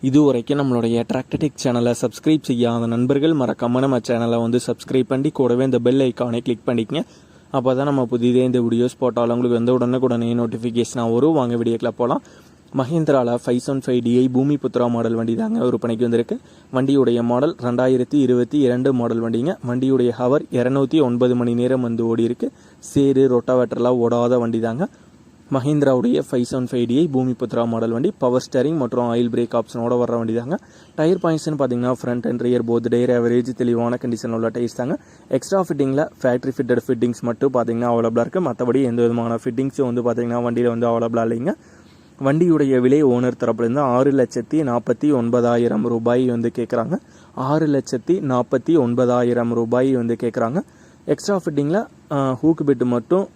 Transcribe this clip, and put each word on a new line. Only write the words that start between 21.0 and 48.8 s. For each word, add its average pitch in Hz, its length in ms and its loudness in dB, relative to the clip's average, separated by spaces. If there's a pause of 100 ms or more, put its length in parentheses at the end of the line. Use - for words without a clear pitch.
ஒன்பது 123 340 2
மணி 120 180 -2
நேரம் 123 280 0
வந்து 117 260 -2
ஓடி 113 160 0
இருக்கு. 123 280 -4 (280)
சேறு, 139 480 2
ரொட்டாவேட்டர்லாம் 123 760 2
ஓடாத 120 360 2
வண்டி 117 200 -2
தாங்க. 113 280 -4 (640)
மஹேந்திராவுடைய 143 680 2 (100)
ஃபைவ் 123 200 0
செவன் 127 200 -4
ஃபைவ் 123 200 0
டிஐ 151 200 2
பூமி 127 280 0
புத்ரா 117 280 -2
மாடல் 113 240 -2
வண்டி. 135 260 -2
பவர் 123 340 0
ஸ்டீரிங் 139 260 0
மற்றும் 120 360 0
ஆயில் 120 160 2
பிரேக் 117 300 -2
ஆப்ஷனோட 120 440 -2
வர்ற 117 140 -2
வண்டி 113 160 -2
தாங்க. 123 260 -4 (360)
டயர் 165 220 2
பாயிண்ட்ஸ்னு 160 420 -2
பார்த்தீங்கன்னா, 123 340 0 (100)
front 120 260 -4
and 120 120 -4
rear 123 260 2
both 117 220 0
tire 123 300 2
average 120 300 2
தெளிவான 120 520 0
கண்டிஷன்ல 117 320 -4
உள்ள 113 160 -2
டயர்ஸ் 117 260 -4
தாங்க. 135 240 -4 (300)
எக்ஸ்ட்ரா 180 380 0
ஃபிட்டிங்ல 143 420 -2 (120)
ஃபேக்டரி 123 360 0
ஃபிட்டட் 123 300 0
ஃபிட்டிங்ஸ் 120 340 -2
மட்டும் 127 320 -2
பார்த்தீங்கன்னா 117 400 0
அவைலபிளா 117 260 2
இருக்கு. 117 220 -2
மத்தபடி 127 420 0
எந்த 120 180 0
விதமான 117 340 0
ஃபிட்டிங்ஸும் 127 580 -4
வந்து 120 100 -2
பார்த்தீங்கன்னா 120 440 -2
வண்டியில 120 200 0
வந்து 117 200 0
அவைலபிளா 117 400 0
இல்லைங்க. 120 260 -2 (680)
வண்டியுடைய 143 600 2
விலை 131 240 4
ஓனர் 123 360 2
தரப்புலேருந்து 117 400 0
ஆறு 135 320 2
லட்சத்தி 127 680 0
நாற்பத்தி 127 320 0
ஒன்பதாயிரம் 120 760 2
ரூபாய் 120 380 0
வந்து 117 300 -2
கேட்குறாங்க. 120 440 -2 (340)
ஆறு 151 340 -2
லட்சத்தி 135 440 -2
நாற்பத்தி 139 680 0
ஒன்பதாயிரம் 120 760 2